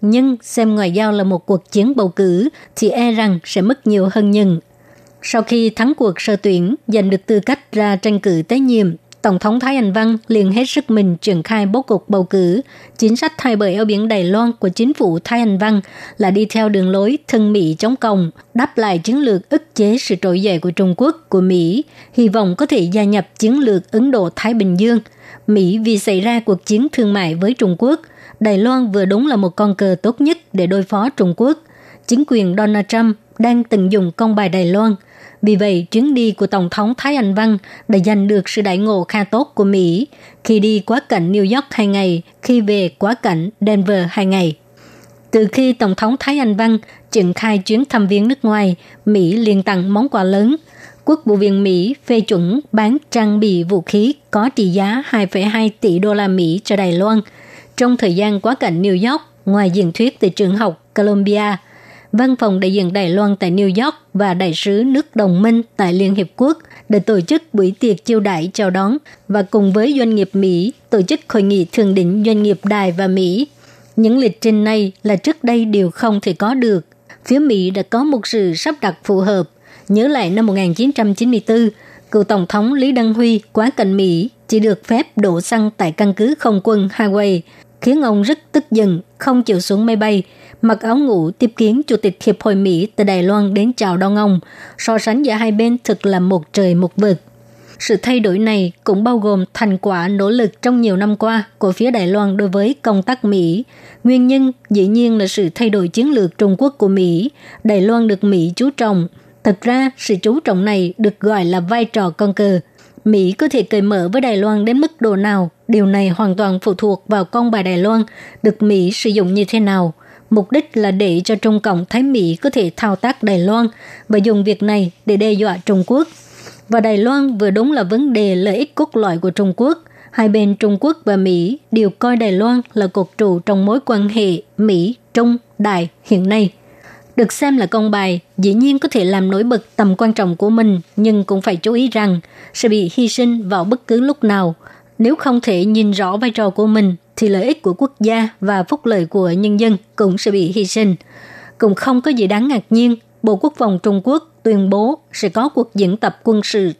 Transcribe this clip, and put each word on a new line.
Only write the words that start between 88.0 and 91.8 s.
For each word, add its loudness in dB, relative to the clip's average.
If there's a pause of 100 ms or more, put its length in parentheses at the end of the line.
ông 2
rất -2 (140)
tức 0
giận, 2 (180)
không 2
chịu 0
xuống 0
máy 0
bay, 0 (400)
mặc 2
áo 0
ngủ 0
tiếp -2
kiến 2